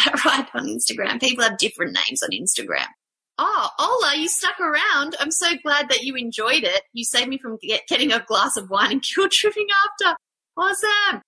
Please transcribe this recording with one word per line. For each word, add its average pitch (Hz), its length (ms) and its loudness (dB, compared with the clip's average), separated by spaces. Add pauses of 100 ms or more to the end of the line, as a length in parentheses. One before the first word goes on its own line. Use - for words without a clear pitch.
that - 200 2
<laughs> - 0 -
right 269 300 2
on - 120 -4
Instagram. - 540 -2
People 247 240 2
have 208 140 0
different 175 380 -2 (100)
names - 160 -2
on 90 80 -2
Instagram. 92 560 -2 (520)
Oh, 320 400 0
Ola, 339 380 0
you 311 120 -2
stuck - 320 -2
around. 320 580 0
I'm 294 120 -2
so 339 180 0 (140)
glad 285 260 0
that 254 140 2
you 262 120 -6
enjoyed 240 480 0
it. 190 200 0 (100)
You 233 120 -8
saved 247 240 0
me 269 100 -4
from 226 240 -10
get, 220 260 -4
getting 254 240 2
a 233 80 2
glass 214 360 0
of 196 120 -6
wine 196 240 2
and 269 180 0
<laughs> - 60 -6
guilt 381 140 4
tripping 415 380 2 (160)
after. 392 320 0 (400)
Awesome. 392 720 0